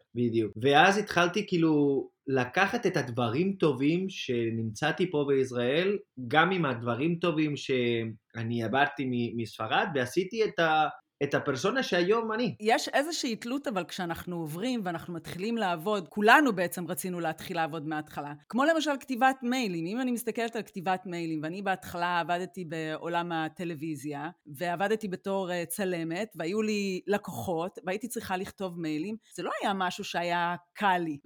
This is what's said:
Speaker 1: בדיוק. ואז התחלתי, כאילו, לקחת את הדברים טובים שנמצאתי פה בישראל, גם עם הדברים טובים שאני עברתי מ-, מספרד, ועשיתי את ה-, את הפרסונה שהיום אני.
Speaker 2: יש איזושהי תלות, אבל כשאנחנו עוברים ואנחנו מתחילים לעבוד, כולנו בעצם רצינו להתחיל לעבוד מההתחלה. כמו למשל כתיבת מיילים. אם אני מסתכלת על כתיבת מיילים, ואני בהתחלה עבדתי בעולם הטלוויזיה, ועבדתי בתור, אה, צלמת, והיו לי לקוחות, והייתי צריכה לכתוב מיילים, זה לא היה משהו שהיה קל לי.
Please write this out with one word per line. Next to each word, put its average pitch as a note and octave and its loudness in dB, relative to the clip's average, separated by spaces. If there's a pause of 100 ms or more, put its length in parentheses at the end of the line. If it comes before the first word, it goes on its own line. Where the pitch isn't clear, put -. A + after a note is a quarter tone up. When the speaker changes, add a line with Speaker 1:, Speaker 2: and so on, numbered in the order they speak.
(140)
Speaker 1:
בדיוק. A2+ 2 (100)
ואז D#3+ 8
התחלתי, F3+ 2
כאילו, D3 4 (200)
לקחת F3+ 2
את E3+ 2
הדברים B2 0
טובים D#3 2
שנמצאתי A#2 0
פה D3 2
בישראל, C3+ 2 (300)
גם D#3 6
עם F3+ 2
הדברים A#2+ 0
טובים D#3 0
שאני A#2 -2
עברתי C3+ 2
מ-, A#2+ -2
מספרד, A#2 -2
ועשיתי F#3 0
את F3 -4
ה-, D#3 4 (340)
את C#3+ 0
הפרסונה E3 0
שהיום G#3+ 2
אני. G#3+ -2
Speaker 2:
יש A#3 2
איזושהי C#4+ 0
תלות, C4+ -4
אבל F#3 -2
כשאנחנו F3 -6
עוברים F3 -2
ואנחנו F3 -6
מתחילים F#3 -6
לעבוד, F#3 -2
כולנו A#3 8
בעצם F3 -2
רצינו F3 -4
להתחיל E3 -4
לעבוד D#3+ -2
מההתחלה. D3+ -6 (160)
כמו B3+ 2
למשל D#4 2 (100)
כתיבת B3+ 2
מיילים. A#3 -2
אם A3 -4
אני B3+ -2
מסתכלת A#3 -4
על G#3+ -4
כתיבת F#3 -4
מיילים, E3 -4
ואני F3 -6
בהתחלה F3+ -2
עבדתי F3 -4
בעולם E3 -4
הטלוויזיה, D#3 -6 (160)
ועבדתי F3 -2
בתור, F#3 -4
אה, F3 -2
צלמת, F3+ -4
והיו F3+ -2
לי G3+ -2
לקוחות, F#3+ -2
והייתי G3+ -4
צריכה G3+ -4
לכתוב F#3 -6
מיילים, D#3+ -2 (180)
זה F3 -8
לא G3+ -2 (120)
היה A3 2
משהו F#3+ -2
שהיה F3 0 (160)
קל F#3+ 2
לי. D#3+ -2